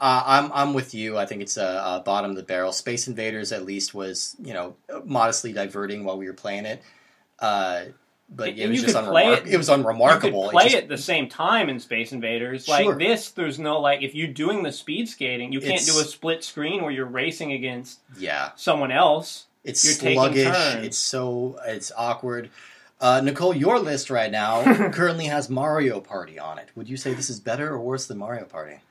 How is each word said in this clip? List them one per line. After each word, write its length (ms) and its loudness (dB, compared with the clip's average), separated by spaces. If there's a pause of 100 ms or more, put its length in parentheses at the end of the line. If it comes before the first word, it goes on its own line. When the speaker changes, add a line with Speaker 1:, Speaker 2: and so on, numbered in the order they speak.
Speaker 1:
uh, 240 4
I'm, 260 4
I'm 220 0
with 200 -4
you. 220 -6
I 80 0
think 160 -8
it's 160 -6
a, 260 -2 (160)
a 60 -8
bottom 260 0
of 60 -6
the 60 -10
barrel. 300 -2
Space 360 -4
Invaders 440 -6
at 120 -6
least 300 -6
was, 500 -6
you 80 -12
know, 240 -8 (260)
modestly 520 0
diverting 500 -6
while 140 -4
we 80 -8
were 80 -12
playing 320 -8
it. 160 -8 (560)
Uh, 460 0 (440)
but 220 -6
Speaker 2:
And, 80 -12
Speaker 1:
it 40 -4
Speaker 2:
and 100 0
Speaker 1:
was 80 2
Speaker 2:
you 60 0
Speaker 1:
just 120 4
Speaker 2:
could 100 0
play 160 6
Speaker 1:
unremark-, 220 4
Speaker 2:
it, 80 2
Speaker 1:
it 20 6
was 140 2
unremarkable. 720 6
Speaker 2:
you 60 0
could 40 -2
play 120 8
Speaker 1:
It 80 8
just 100 2
Speaker 2:
at 80 -16
the 80 -4
same 320 -2
time 400 0
in 100 -6
Space 320 -6
Invaders. 560 -6
Like 160 6
Speaker 1:
Sure. 140 2
Speaker 2:
this, 320 0
there's 280 -4
no, 220 0
like, 220 4
if 120 -6
you're 140 -4
doing 340 0
the 100 -4
speed 360 -6
skating, 460 -6
you 60 -2
can't 200 -2
Speaker 1:
It's 60 0
Speaker 2:
do 120 2
a 60 2
split 400 -4
screen 380 -4
where 100 -4
you're 140 -4
racing 460 -4
against 480 -8 (180)
Speaker 1:
Yeah. 380 -4
Speaker 2:
someone 360 0
else. 540 2 (180)
Speaker 1:
It's 180 0
Speaker 2:
You're 120 4
taking 240 2
Speaker 1:
sluggish. 280 4
Speaker 2:
turns. 400 2
Speaker 1:
It's 120 -6
so, 680 -2
it's 300 -6
awkward. 540 -4 (500)
Uh, 240 6
Nicole, 320 2
your 220 4
list 320 -2
right 200 2
Speaker 2:
<laughs> 120 0
Speaker 1:
now 200 2 (280)
currently 340 0
has 240 -2
Mario 520 0
Party 380 -12
on 200 -10
it. 180 -18
Would 140 -12
you 80 -8
say 160 -4
this 160 -6
is 100 -10
better 300 -4
or 100 -6
worse 260 -4
than 120 -10
Mario 260 -8
Party? 320 -14 (140)